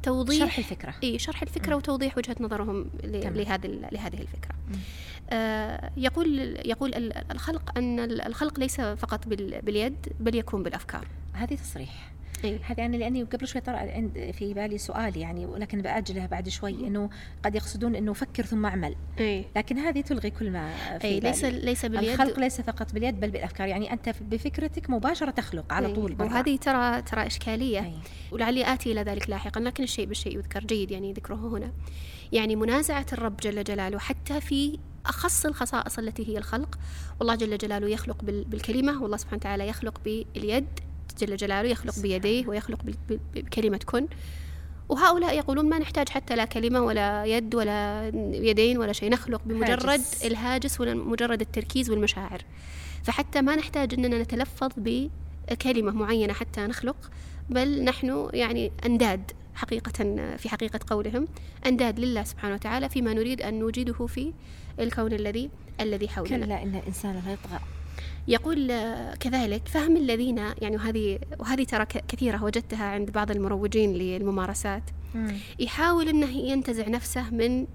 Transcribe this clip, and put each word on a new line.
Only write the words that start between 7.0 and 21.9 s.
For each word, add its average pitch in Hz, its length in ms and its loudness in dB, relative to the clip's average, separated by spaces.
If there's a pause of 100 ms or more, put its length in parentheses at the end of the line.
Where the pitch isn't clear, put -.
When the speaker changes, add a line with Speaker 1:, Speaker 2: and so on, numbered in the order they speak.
Speaker 1:
الخلق، - 460 -4
أن 240 220 2
ال-، 233 220 -2
الخلق 294 380 -2
ليس 262 220 0
فقط 214 460 -2
بال-، 202 340 -2
باليد، 208 340 0 (240)
بل 233 160 2
يكون 214 280 0
بالأفكار. - 440 -6 (260)
Speaker 2:
هذه 247 220 -2
تصريح. - 560 -10 (320)
Speaker 1:
إي. 214 200 0
Speaker 2:
هذه، 233 160 -2
يعني، 233 180 2
لأني 240 260 2
قبل 247 240 -2
شوي 254 140 0
طرأ 247 160 -2
عند، 208 560 -2
في 202 200 -2
بالي 208 240 -2
سؤال، 208 400 -2
يعني، 170 280 -4
ولكن 202 360 -4
بأجله 190 440 -2
بعد 180 240 -4
شوي، 196 240 -4
Speaker 1:
مم. 247 120 -4
Speaker 2:
إنه 208 240 0 (360)
قد 208 100 2
يقصدون 220 400 0
إنه: 214 180 0
"فكر 247 320 -2
ثم 214 200 2
أعمل". 185 300 0 (240)
Speaker 1:
إي. 202 260 2 (100)
Speaker 2:
لكن 214 220 2
هذه 285 240 2
تلغي 269 280 0
كل 214 220 -2
ما 160 220 -4 (240)
في 214 100 0
Speaker 1:
إي، 202 120 4
ليس، - 260 2
Speaker 2:
بالي. 247 140 0
Speaker 1:
ليس 247 260 0
باليد. 220 240 2